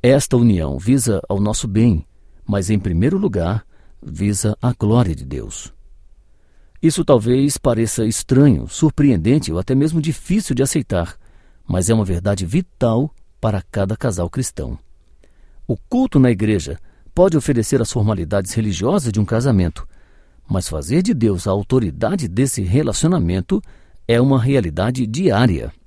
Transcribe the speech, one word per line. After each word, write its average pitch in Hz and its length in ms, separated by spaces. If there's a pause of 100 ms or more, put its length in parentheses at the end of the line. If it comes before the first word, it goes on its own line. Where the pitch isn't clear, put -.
Esta 131 340
união 90 400
visa 113 520
ao 98 120
nosso 104 280
bem, 104 360 (400)
mas, 98 240
em 107 100
primeiro 101 380
lugar, 104 480 (380)
visa 104 580
a 123 120
glória 104 420
de 69 100
Deus. - 480 (1080)
Isso 165 220
talvez 131 520
pareça 117 480
estranho, 117 640
surpreendente 131 840
ou 82 80
até 127 140
mesmo 156 280
difícil 175 520
de 120 100
aceitar, - 520 (480)
mas 90 240
é 117 60
uma 107 100
verdade 95 400
vital 123 680 (260)
para 101 220
cada 101 340
casal 90 320
cristão. - 480 (920)
O 117 120
culto 247 400
na 127 120
igreja 95 480 (360)
pode 175 240
oferecer 127 420
as 113 100
formalidades 101 640
religiosas 113 580
de 104 80
um 104 60
casamento, 110 640 (580)
mas 95 220
fazer 82 320
de 196 140
Deus 107 320
a 98 60
autoridade 110 760
desse 120 320
relacionamento 170 1000 (440)
é 117 140
uma 135 180
realidade 117 680
diária. 107 680 (140)